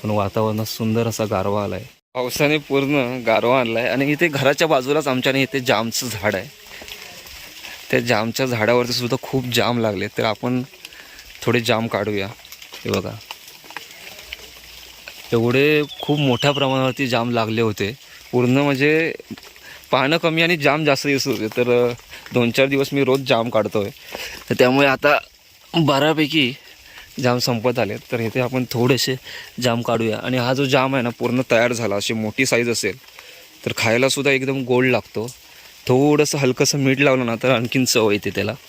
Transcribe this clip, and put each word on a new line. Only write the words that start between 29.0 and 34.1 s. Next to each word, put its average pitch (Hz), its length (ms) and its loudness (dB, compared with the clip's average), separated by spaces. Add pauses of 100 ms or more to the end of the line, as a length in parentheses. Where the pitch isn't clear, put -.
जाम 120 200 2
काढूया. 113 420 -2
आणि 127 140 -2
हा 123 160 0
जो 139 120 0
जाम 135 280 2
आहे 131 100 0
ना, 120 60 -2
पूर्ण 120 320 -2 (100)
तयार 120 220 4
झाला, 110 220 -2
अशी 104 180 -2
मोठी 110 320 -2
साईज 120 240 0
असेल 107 280 -4 (680)
तर - 120 -4
खायलासुद्धा 127 540 2